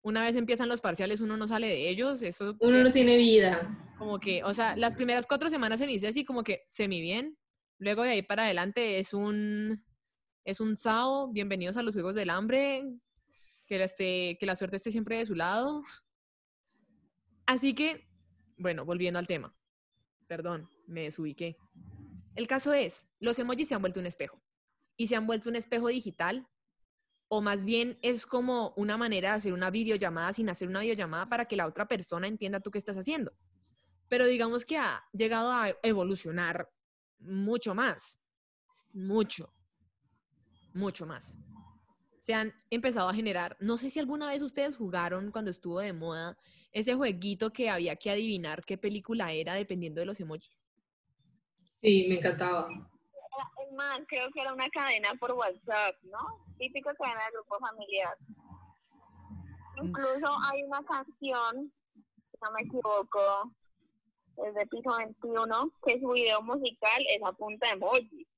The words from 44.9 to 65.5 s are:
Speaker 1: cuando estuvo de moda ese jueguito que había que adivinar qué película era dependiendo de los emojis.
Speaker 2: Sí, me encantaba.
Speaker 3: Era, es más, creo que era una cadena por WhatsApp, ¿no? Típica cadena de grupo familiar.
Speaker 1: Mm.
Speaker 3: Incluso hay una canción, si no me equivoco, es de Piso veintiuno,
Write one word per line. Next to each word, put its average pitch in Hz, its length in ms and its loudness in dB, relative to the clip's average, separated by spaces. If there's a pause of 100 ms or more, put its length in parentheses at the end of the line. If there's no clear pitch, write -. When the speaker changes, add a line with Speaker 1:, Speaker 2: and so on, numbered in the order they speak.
Speaker 1:
cuando 214 200 -4
estuvo 175 300 -6
de 202 140 -4
moda 165 420 -6 (360)
ese 220 220 0
jueguito 208 580 -2
que 233 180 0
había 170 260 -2
que 208 140 -4
adivinar 185 540 -2
qué 196 120 -4
película 208 560 -4
era 160 220 -2
dependiendo 175 460 -4
de 185 60 -2
los 202 140 -8
emojis. 160 460 -12 (1120)
Speaker 2:
Sí, 190 280 8
me 185 80 4
encantaba. 175 520 0
Speaker 3:
Era, - 1000 -14
es 277 80 -16
más, 277 340 -6
creo 254 240 -4
que 302 100 -10
era 269 100 -4
una 262 160 -4
cadena 247 500 -2
por 240 140 -2
WhatsApp, 214 720 -2
¿no? 190 160 -12 (400)
Típica 269 380 -6
cadena 233 280 -4
de 220 80 -6
grupo 208 280 -8
familiar. 202 560 -4 (1600)
Speaker 1:
Mm. 302 60 -6
Speaker 3:
Incluso 269 420 -2 (220)
hay 277 140 -4
una 277 200 -4
canción, 262 880 -4 (220)
si - 480 -20
no 214 100 -4
me 220 100 -4
equivoco, 208 920 0 (920)
es 208 80 -6
de 208 120 -2
Piso 233 320 -4
veintiuno, 226 760 -2 (140)